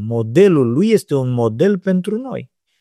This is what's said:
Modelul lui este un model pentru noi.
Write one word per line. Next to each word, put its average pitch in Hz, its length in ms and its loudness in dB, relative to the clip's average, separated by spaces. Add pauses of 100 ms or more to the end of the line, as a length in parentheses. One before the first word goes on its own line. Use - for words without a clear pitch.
Modelul 117 680 2
lui 190 160 0
este 196 260 0
un 127 140 -2
model 123 500 0
pentru 185 380 -4
noi. 233 340 -12 (300)